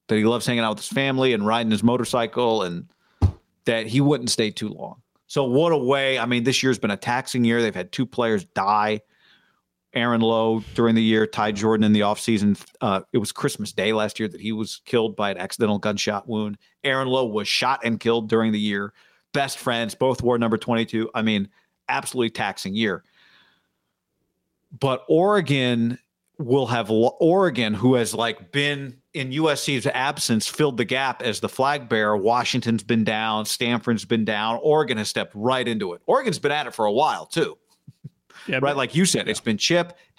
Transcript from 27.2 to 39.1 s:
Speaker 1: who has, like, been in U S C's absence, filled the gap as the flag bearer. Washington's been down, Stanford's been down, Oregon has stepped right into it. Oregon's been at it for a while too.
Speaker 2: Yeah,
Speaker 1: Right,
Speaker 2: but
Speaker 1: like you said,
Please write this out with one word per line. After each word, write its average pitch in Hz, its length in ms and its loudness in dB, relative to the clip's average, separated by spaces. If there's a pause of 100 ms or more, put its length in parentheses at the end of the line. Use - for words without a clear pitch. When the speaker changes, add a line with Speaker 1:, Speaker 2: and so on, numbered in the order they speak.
Speaker 1:
who 123 220 4
has, 117 180 0
like, 110 400 -4
been 139 440 -4 (160)
in 131 200 -6
U 156 160 2
S 139 140 0
C's 135 220 -2
absence, 131 600 0
filled 143 300 0
the 117 80 -2
gap 127 360 -2
as 113 200 -4
the 107 80 -4
flag 135 400 -2
bearer. 107 260 2
Washington's 113 640 0
been 113 220 2
down, 110 400 -2
Stanford's 120 600 -2
been 113 180 0
down, 110 400 -2
Oregon 151 340 2
has 104 120 -4
stepped 104 260 -4
right 123 320 0
into 101 240 -4
it. 85 140 -14
Oregon's 214 340 0
been 147 140 0
at 147 120 -2
it 117 80 -12
for 110 120 0
a 104 80 2
while 117 320 0
too. - 320 -4 (880)
Speaker 2:
Yeah, 135 80 -4
Speaker 1:
Right, 131 60 0
Speaker 2:
but 139 160 0
Speaker 1:
like 127 180 -2
you 185 100 4
said, - 220 0